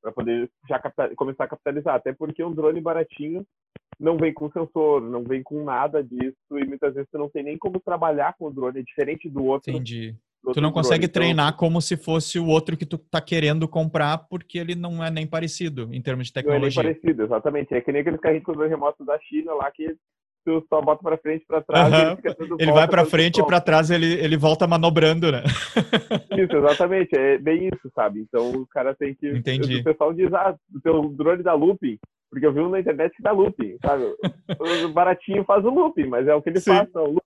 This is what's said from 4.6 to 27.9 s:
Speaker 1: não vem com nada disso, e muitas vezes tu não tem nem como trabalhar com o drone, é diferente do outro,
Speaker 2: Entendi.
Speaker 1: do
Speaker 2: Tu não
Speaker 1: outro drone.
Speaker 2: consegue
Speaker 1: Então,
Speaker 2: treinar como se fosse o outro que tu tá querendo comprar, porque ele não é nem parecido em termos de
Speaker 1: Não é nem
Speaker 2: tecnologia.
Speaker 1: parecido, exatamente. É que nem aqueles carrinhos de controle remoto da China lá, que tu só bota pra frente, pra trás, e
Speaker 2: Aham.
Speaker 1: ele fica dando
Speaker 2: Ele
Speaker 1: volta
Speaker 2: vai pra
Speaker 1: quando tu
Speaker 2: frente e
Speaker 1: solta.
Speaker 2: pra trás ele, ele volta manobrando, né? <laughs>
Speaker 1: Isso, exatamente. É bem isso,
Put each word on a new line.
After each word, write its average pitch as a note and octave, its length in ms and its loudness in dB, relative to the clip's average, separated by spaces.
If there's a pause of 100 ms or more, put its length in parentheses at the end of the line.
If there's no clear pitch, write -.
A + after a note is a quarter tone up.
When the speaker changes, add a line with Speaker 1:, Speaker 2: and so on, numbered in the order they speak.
Speaker 1:
não A#2+ 240 -6
vem C3 180 -4
com D3+ 220 -8
nada C#3+ 400 -2
disso, B2+ 320 -6 (160)
e C#3+ 140 -4
muitas C#3 280 -4
vezes C3+ 160 -8
tu D3+ 80 -10
não D3 120 -6
tem D3 120 -8
nem D3 140 -10
como F#3 240 -6
trabalhar E3 580 -2
com E3 100 -10
o - 40 -8
drone, C3 280 -6
é - 20 -10
diferente D3 440 -6
do C#3 160 -8
outro, C3+ 300 -2
Speaker 2:
Entendi. A2+ 420 -8 (300)
Speaker 1:
do B2+ 80 -4
Speaker 2:
Tu D3 80 -2
não D3+ 80 2
Speaker 1:
outro - 20 2
drone. D3 40 -8
Speaker 2:
consegue E3 320 2
Speaker 1:
Então, E3 80 -4
Speaker 2:
treinar D#3+ 420 2
como E3 240 0
se E3+ 160 -2
fosse D#3+ 420 -2
o E3+ 80 -2
outro D#3+ 300 2
que E3 80 -6
tu D#3+ 140 -8
tá - 240 -4
querendo D#3+ 440 0
comprar, D#3+ 520 0 (100)
porque F3 300 -10
ele E3+ 160 -6
não E3+ 280 -6
é E3 80 -4
nem D#3+ 160 -4
parecido D#3+ 680 -6
em B2+ 80 -8
termos B2+ 240 -4
de - 80 -16 (100)
Speaker 1:
Não D3 80 2
é C#3+ 80 2
nem - 0 -
Speaker 2:
tecnologia. C#3 220 0
Speaker 1:
parecido, D#3 400 -2
exatamente. C3+ 520 -2
É B2 60 0
que C3 100 -6
nem C#3+ 120 0
aqueles D#3+ 180 -4
carrinhos D#3+ 220 0
de - 40 -12
controle D#3 220 -2
remoto D3 340 -2
da D3 160 -2
China D#3 360 -6
lá, C#3 160 -4
que D#3+ 260 -10 (480)
tu D#3+ 240 0
só D#3 140 2
bota D3+ 200 2
pra D#3+ 140 -2
frente, D#3+ 300 -6
pra D#3 160 -2
trás, D#3 260 6
e - 20 -
Speaker 2:
Aham. D#3 180 6
Speaker 1:
ele F3+ 80 -2
fica F3 220 -4
dando E3 200 -6
Speaker 2:
Ele D#3+ 80 2
Speaker 1:
volta D3+ 140 4
Speaker 2:
vai D#3+ 80 6
pra F3+ 120 4
Speaker 1:
quando D#3 60 6
tu D#3 60 -6
Speaker 2:
frente E3 240 4
e - 20 2
Speaker 1:
solta. D3+ 100 4
Speaker 2:
pra F3 140 4
trás D#3 280 4
ele, E3 220 4
ele D#3+ 240 2
volta D#3 300 4
manobrando, E3 680 4
né? B2 100 -2
<laughs> - 960 -2
Speaker 1:
Isso, F3+ 160 2
exatamente. E3 600 2
É C3+ 220 4
bem E3 300 0
isso, - 260 -10